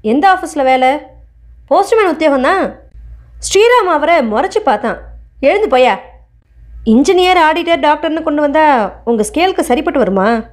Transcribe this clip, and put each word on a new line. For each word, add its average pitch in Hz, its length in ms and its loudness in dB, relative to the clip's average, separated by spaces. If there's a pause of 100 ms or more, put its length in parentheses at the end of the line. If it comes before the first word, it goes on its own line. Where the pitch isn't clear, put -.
"எந்த 294 320 2
ஆஃபீஸ்ல 320 300 -4
வேலை?" 262 340 2 (720)
"போஸ்ட்மேன் 381 400 2
உத்தியோகம் 294 320 0
தான்." 339 340 -2 (640)
ஸ்ரீராம் 440 500 2
அவரை 302 420 0
முறைச்சு 302 280 -2
பார்த்தான். 208 380 -2 (420)
"எழுந்து 330 380 0
போயா." 233 220 2 (880)
"இன்ஜினியர், 359 520 2
ஆடிட்டர், 330 420 0
டாக்டர்னு 311 440 -2
கொண்டு 302 180 -2
வந்தா 294 520 0 (120)
உங்க 220 280 0
ஸ்கேலுக்கு 370 260 0
சரிப்பட்டு 302 400 -2
வருமா?" 202 420 0 (120)